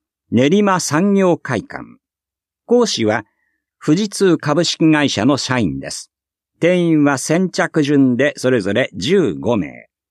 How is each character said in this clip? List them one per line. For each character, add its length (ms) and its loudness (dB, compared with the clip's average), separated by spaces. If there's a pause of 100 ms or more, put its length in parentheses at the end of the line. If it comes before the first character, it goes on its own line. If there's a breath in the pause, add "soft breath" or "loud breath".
(320)
練 300 4
馬 180 0
産 340 0
業 240 2
会 260 -6
館。 200 -14 (840)
講 200 2
師 200 -2
は、 200 0 (580)
富 140 2
士 120 -2
通 280 0
株 260 0
式 280 0
会 180 2
社 160 -2
の 120 2
社 220 -4
員 200 -4
で 120 -12
す。 200 -16 (480)
定 180 2
員 260 2
は 140 2
先 320 -2
着 340 -2
順 340 2
で 200 2
そ 120 -2
れ 120 2
ぞ 120 -2
れ 200 0
十 420 0
五 220 -2
名。 300 -8 (220)